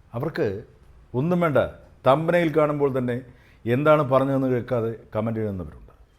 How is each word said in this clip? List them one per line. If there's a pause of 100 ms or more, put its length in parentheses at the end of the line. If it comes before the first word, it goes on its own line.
(140)
അവർക്ക് (720)
ഒന്നും
വേണ്ട, (500)
തംബ്നെയിൽ
കാണുമ്പോൾ
തന്നെ (580)
എന്താണ് (100)
പറഞ്ഞതെന്ന്
കേൾക്കാതെ (200)
കമന്റ്
എഴുതുന്നവരുണ്ട്. (260)